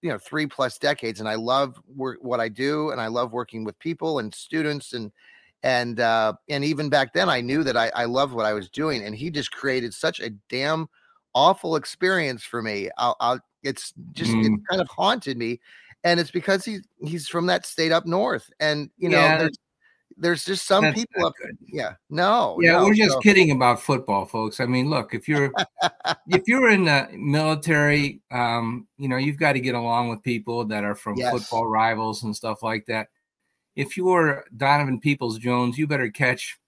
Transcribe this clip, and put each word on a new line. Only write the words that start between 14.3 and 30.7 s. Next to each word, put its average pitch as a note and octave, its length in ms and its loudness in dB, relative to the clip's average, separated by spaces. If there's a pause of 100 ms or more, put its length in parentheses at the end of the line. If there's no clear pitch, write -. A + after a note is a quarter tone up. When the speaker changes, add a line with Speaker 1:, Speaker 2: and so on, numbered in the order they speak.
Speaker 1:
it A2 180 4
Speaker 2:
Mm. G#2+ 180 0
Speaker 1:
kind F#3 140 0
of - 60 -4
haunted F3+ 500 -2
me, A#2+ 220 -6 (420)
and F3 160 4
it's E3 140 -2
because F#3+ 320 0
he, G#3+ 140 -8 (220)
he's D#3 280 -6
from F3 180 -2
that F3+ 180 0
state D#3+ 280 0
up E3 140 2
north, F3+ 520 -2
and, D3+ 400 -2
you F3 100 -2
know, D3+ 120 4
Speaker 2:
Yeah. D#3 180 4
Speaker 1:
there's, D#3 200 0 (600)
there's D#3+ 260 0
just F#3 220 -4
some G3 180 6
Speaker 2:
That's - 160 4
Speaker 1:
people G3 220 -4
Speaker 2:
not E3+ 60 2
Speaker 1:
up, - 120 -6
Speaker 2:
good. - 160 -14 (120)
Speaker 1:
yeah, A2+ 260 -8 (160)
no, F3 500 2
Speaker 2:
Yeah, E3 120 6
Speaker 1:
no, E3 120 6
Speaker 2:
we're G#3 100 6
just G#3 180 4
Speaker 1:
so C3 80 0
Speaker 2:
kidding F#3+ 300 8
about B2+ 300 4
football, G2+ 460 0
folks. A2 340 -4
I B2+ 60 -2
mean, B2+ 240 0
look, C3 240 -4
if - 120 -8
you're, C#3+ 260 2 (380)
Speaker 1:
<laughs> - 380 -6
Speaker 2:
if F#3 180 4
you're B3 220 4
in G3 160 4
the C#3+ 300 2
military, D3 1040 2 (100)
um, A#2 560 -2 (120)
you C#3 100 -4
know, B2+ 80 0
you've C#3+ 220 -2
gotta D3+ 200 2
get B2+ 160 -2
along A#2 360 0
with A2 120 -8
people A#2 440 -4
that G#2+ 180 -4